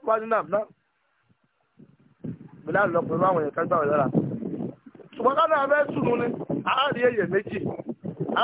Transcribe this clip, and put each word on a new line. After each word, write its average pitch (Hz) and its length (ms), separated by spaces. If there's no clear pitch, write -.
wá 220 160
ní, 220 80
"Nàm, 214 220
nàm." 202 180
Bilal 190 280
lọ 170 100
pẹ̀lú 165 240
àwọn 180 180
èèyàn 143 120
kan 165 120
gbà 170 120
wọ́n 147 120
lọ́la. 147 160
Ṣùgbọ́n 269 240
ká 320 100
náà 294 220
fẹ́ 294 180
sùn 247 320
ni, 240 80
a 269 300
rí 233 100
èèyàn 226 280
méjì. 196 280
A 185 80